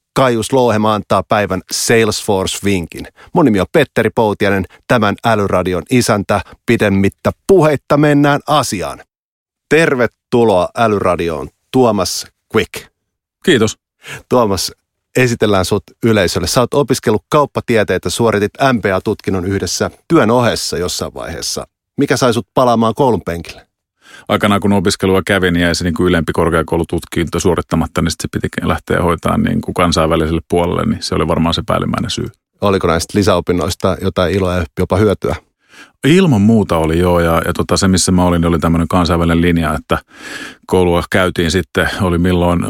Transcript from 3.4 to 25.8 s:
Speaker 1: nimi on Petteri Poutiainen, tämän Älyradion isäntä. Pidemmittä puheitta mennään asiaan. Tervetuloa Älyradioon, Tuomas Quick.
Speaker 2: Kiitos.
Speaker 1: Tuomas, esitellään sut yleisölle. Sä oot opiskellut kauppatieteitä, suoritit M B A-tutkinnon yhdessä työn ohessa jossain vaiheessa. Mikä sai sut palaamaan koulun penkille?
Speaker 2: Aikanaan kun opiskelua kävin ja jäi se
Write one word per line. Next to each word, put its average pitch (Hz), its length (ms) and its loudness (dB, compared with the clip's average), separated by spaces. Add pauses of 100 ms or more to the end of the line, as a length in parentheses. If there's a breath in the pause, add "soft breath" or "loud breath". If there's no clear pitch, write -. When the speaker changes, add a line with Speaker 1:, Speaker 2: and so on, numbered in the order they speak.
Speaker 1:
nimi 104 160 4
on 87 120 0
Petteri 123 420 2
Poutiainen, 101 500 0 (240 soft breath)
tämän 104 260 2 (100)
Älyradion 92 680 0
isäntä. 107 500 0 (260 loud breath)
Pidemmittä 98 640 0 (160)
puheitta 156 500 2
mennään 147 500 4
asiaan. 98 540 -2 (680)
Tervetuloa 120 1080 2
Älyradioon, 87 720 0 (220)
Tuomas 110 560 0 (300)
Quick. - 300 -4 (580)
Speaker 2:
Kiitos. 113 340 2 (500 loud breath)
Speaker 1:
Tuomas, 110 440 0 (440)
esitellään 113 480 2
sut 101 200 -4 (200)
yleisölle. 98 420 0
Sä - 140 0
oot 120 140 0
opiskellut 127 540 0
kauppatieteitä, 107 840 0
suoritit 104 420 0 (200)
M 113 80 0
B 90 40 -4
A-tutkinnon 95 600 -4
yhdessä 95 460 -4 (180)
työn 135 220 4
ohessa 113 480 0
jossain 87 360 -6
vaiheessa. 65 520 -10 (300)
Mikä 139 200 0
sai 123 180 2
sut 120 200 -4
palaamaan 117 400 2
koulun 123 320 0
penkille? - 400 -10 (600 loud breath)
Speaker 2:
Aikanaan 101 320 0
kun 101 120 0
opiskelua 95 540 0
kävin 90 300 2
ja 87 60 0
jäi 85 120 0
se 87 100 -4